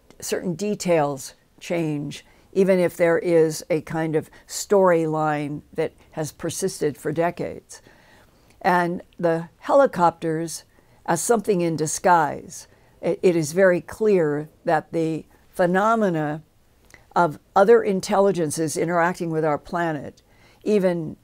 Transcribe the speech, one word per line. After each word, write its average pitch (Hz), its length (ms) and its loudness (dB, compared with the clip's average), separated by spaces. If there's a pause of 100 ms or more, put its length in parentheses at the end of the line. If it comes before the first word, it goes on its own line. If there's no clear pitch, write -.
(220)
certain - 320 -4
details 165 800 -2 (260)
change, 151 680 -6 (280)
even 190 260 4
if 170 160 0
there 170 240 2
is 160 500 2
a 160 120 0
kind 160 340 -4
of 156 140 -2 (180)
storyline 156 1160 0 (100)
that - 180 -4 (200)
has 151 200 -8
persisted 160 680 -6
for 151 140 -6
decades. - 680 -6 (800)
And 180 400 0 (180)
the 165 380 -2
helicopters 165 1040 0 (420)
as 165 140 0
something 214 400 0
in 170 160 0
disguise. 156 880 0 (360)
It, - 200 -2
it 185 140 4
is 151 160 -2
very 180 300 4
clear 160 680 0 (160)
that 156 300 -2
the 160 320 -4 (240)
phenomena 180 920 0 (720)
of 170 260 0 (180)
other 214 260 6
intelligences 185 920 0
interacting 175 520 -2
with 156 140 -2
our 147 140 0
planet, 160 640 -6 (420)
even 180 600 0